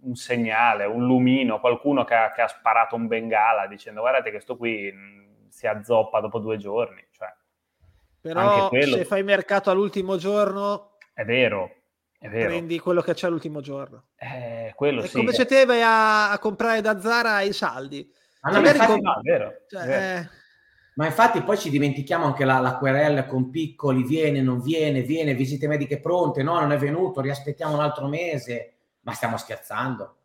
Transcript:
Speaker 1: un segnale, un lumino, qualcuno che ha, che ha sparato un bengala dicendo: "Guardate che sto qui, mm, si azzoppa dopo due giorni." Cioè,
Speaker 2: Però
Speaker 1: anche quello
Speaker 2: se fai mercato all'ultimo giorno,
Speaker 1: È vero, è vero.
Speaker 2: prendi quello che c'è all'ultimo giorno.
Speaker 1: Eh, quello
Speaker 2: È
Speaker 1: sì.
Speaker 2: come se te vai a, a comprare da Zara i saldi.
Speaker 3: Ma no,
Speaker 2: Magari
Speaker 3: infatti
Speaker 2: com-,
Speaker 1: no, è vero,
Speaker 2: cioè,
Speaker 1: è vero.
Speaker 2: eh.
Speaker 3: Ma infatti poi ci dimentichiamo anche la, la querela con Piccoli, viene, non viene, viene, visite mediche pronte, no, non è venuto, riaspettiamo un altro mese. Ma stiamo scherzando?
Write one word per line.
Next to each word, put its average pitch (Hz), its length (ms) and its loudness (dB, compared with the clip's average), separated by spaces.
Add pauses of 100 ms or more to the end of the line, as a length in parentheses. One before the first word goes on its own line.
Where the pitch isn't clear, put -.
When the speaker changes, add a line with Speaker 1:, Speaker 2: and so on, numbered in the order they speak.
Speaker 1:
un 127 140 -8
segnale, 113 680 0
un 117 220 -2
lumino, 127 560 4
qualcuno 127 420 2
che 117 120 0
ha, 113 160 4
che - 100 -2
ha 110 60 2
sparato 113 480 0
un 117 120 -4
bengala 110 600 2
dicendo: 107 340 -14
"Guardate 117 300 0
che 104 80 -10
sto 123 180 -10
qui, 110 340 -6
mm, 101 580 -20
si - 180 -8
azzoppa 110 520 0
dopo 107 200 -6
due 110 180 -4
giorni." 101 540 -6
Cioè, - 200 -16 (880)
Speaker 2:
Però 190 200 -6
Speaker 1:
anche 202 300 4
quello 220 280 2
Speaker 2:
se 185 80 -2
fai 196 160 -2
mercato 196 480 0
all'ultimo 190 480 0
giorno, 202 800 -2 (160)
Speaker 1:
È 113 100 -8
vero, 107 460 0 (480)
è - 100 -20
vero. 113 200 -2
Speaker 2:
prendi 170 320 -4
quello 175 220 0
che 175 120 -2
c'è 180 140 -4
all'ultimo 151 340 -6
giorno. 139 440 -14 (100)
Speaker 1:
Eh, 117 600 -12
quello 196 280 0
Speaker 2:
È 180 40 -6
Speaker 1:
sì. - 100 -4
Speaker 2:
come 240 140 2
se 254 140 2
te 269 200 6
vai 233 180 2
a, 220 480 4
a 208 80 -2
comprare 220 420 -2
da 214 180 0
Zara 226 420 0
i 196 120 0
saldi. 139 580 -6 (300)
Speaker 3:
Ma 143 80 -4
no, 190 80 2
Speaker 2:
Magari 294 200 8
Speaker 3:
infatti 226 160 6
Speaker 2:
com-, 208 80 2
Speaker 1:
no, 180 180 0
è - 20 -10
vero, 127 320 0 (140)
Speaker 2:
cioè, 190 160 -14
Speaker 1:
è - 20 -8
vero. 180 360 -2
Speaker 2:
eh. 165 80 -12 (680)
Speaker 3:
Ma 151 120 -2
infatti 220 340 2
poi 208 160 0
ci 175 120 -6
dimentichiamo 143 560 0
anche 139 200 0
la, 131 140 4
la 127 180 0
querela 139 480 2
con 127 240 -2
Piccoli, 143 540 -2
viene, 143 380 0
non 127 200 0
viene, 147 400 0
viene, 147 320 -2
visite 135 340 -2
mediche 143 320 -2
pronte, 160 420 0
no, 165 160 0
non 147 140 0
è 147 60 2
venuto, 147 420 -2
riaspettiamo 143 540 -6
un 147 80 0
altro 147 260 -4
mese. 143 640 -6 (320)
Ma - 100 -10
stiamo 113 260 -4
scherzando? 107 880 -8